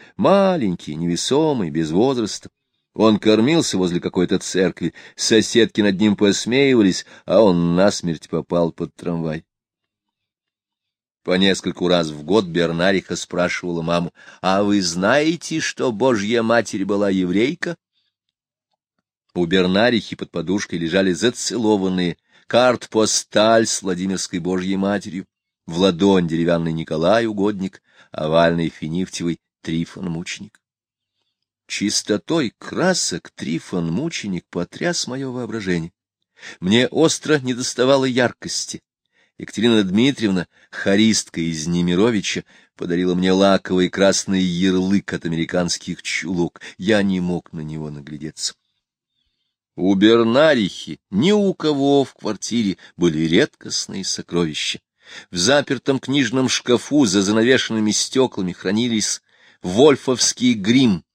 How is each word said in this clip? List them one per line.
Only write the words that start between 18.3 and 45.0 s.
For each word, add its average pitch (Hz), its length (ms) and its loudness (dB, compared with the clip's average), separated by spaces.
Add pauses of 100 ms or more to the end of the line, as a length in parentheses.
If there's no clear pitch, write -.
У 90 100 0
Бернарихи 95 720 0
под - 140 -12
подушкой 90 480 -4
лежали 90 340 0
зацелованные 95 1040 -2 (300)
карт-посталь 113 1200 2
с - 160 -6
Владимирской 92 560 -4
Божьей 92 380 -4
Матерью, 98 500 -4 (400)
в 82 120 -6
ладонь 92 480 4
деревянный 82 460 0
Николай 82 540 0
Угодник, 101 560 -4 (300)
овальный 82 580 2
финифтевый 85 720 -6 (200)
Трифон 82 460 -8
Мученик. - 560 -12 (1040)
Чистотой 107 920 -4
красок 123 720 -4
Трифон 85 600 -6
Мученик 101 580 -6
потряс 156 600 -6
мое 131 240 -8
воображение. 104 600 -6 (680)
Мне 107 260 4
остро 151 540 0
недоставало 127 640 0
яркости. 127 760 -2 (560)
Екатерина 110 460 2
Дмитриевна, 101 640 0 (240)
хористка 101 720 0
из 80 260 -4
Немировича, 87 800 0 (320)
подарила 90 380 -2
мне 90 180 2
лаковый 95 580 2
красный 95 500 0
ярлык 92 720 0